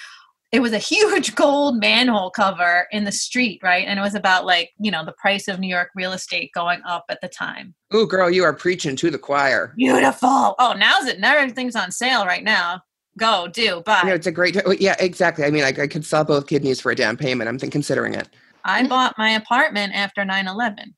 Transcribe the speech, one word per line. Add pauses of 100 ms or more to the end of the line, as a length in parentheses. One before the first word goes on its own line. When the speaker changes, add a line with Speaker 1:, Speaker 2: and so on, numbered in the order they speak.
(520)
Speaker 1:
It
was
a
huge
<laughs>
gold
manhole
cover
in
the
street,
right?
And
it
was
about,
like,
you
know,
the
price
of
New
York
real
estate
going
up
at
the
time. (200)
Speaker 2:
Ooh,
girl,
you
are
preaching
to
the
choir.
Speaker 1:
Beautiful.
Oh,
now's
it.
Now
everything's
on
sale
right
now. (380)
Go,
do,
buy.
Speaker 2:
No,
it's
a
great,
oh,
yeah,
exactly.
I
mean,
I,
I
could
sell
both
kidneys
for
a
down
payment.
I'm
th-,
considering
it. (380)
Speaker 1:
I
Speaker 3:
Mm.
Speaker 1:
bought
my
apartment
after
nine
eleven.